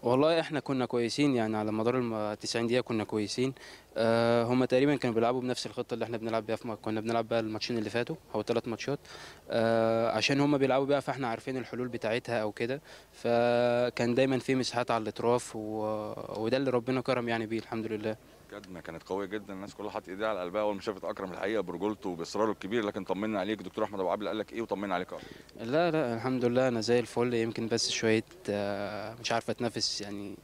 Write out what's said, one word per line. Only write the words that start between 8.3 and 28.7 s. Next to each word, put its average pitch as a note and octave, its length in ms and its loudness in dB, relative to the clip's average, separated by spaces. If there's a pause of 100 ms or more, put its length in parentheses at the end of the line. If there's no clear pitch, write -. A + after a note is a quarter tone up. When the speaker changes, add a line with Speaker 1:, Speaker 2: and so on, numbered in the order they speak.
Speaker 1:
أو G#2+ 40 2
التلات A2+ 280 0
ماتشات. B2+ 320 -4 (500)
آه، A2+ 600 4
عشان C#3 280 2
هما C#3+ 180 4
بيلعبوا C3+ 280 4
بيها C#3 140 4
فاحنا C3 280 -4
عارفين A#2 300 -4
الحلول B2 300 -6
بتاعتها A#2 540 0
أو G#2+ 100 -2
كده، B2 300 -4 (320)
فكان A#2+ 1040 4
دايمًا C3+ 240 4
في C3+ 160 0
مساحات A#2+ 360 0
على A2+ 100 2
الأطراف A#2 540 0
و-، G#2+ 580 -4 (280)
وده A#2 160 2
اللي C3+ 140 0
ربنا B2 300 0
كرم A#2+ 280 0
يعني A#2 160 0
بيه A2 140 -2
الحمد A2 260 -6
لله. G#2+ 300 -4 (380)
Speaker 2:
الكدمة F#2+ 260 -12
كانت E2 240 -12
قوية G2 240 -4
جدًا، G2+ 260 -8
الناس G2 220 -12
كلها G#2 160 -8
حاطة G2 180 -8
ايديها G2 180 -2
على G#2 140 0
قلبها F2+ 200 -2
أول G#2 140 0
ما F#2+ 60 -8
شافت F#2 220 -6
أكرم F#2+ 280 -6
الحقيقة G2+ 300 0
برجولته F#2+ 480 -4
وبإصراره F#2 420 -2
الكبير. G2+ 340 -2
لكن G2+ 180 -4
طمنا G2+ 360 -2
عليك، G2+ 220 -2
دكتور F#2 220 -4
أحمد G2+ 160 -6
أبو F#2 100 0
عبلة G2+ 200 -2
قال G#2 100 -4
لك G2+ 140 -6
إيه A2+ 80 -4
وطمنا G2 340 -2
عليك F2+ 160 -4
يا F2 60 -12
أكرم؟ - 540 -12
Speaker 1:
لا، E3 200 2
لا، D3 240 0
الحمد B2 300 0
لله B2 220 4
أنا A#2 140 0
زي A#2+ 180 4
الفل، A#2+ 340 0
يمكن A2+ 340 0
بس A2+ 220 0
شوية، A2+ 340 4 (260)
آه، G2+ 720 -4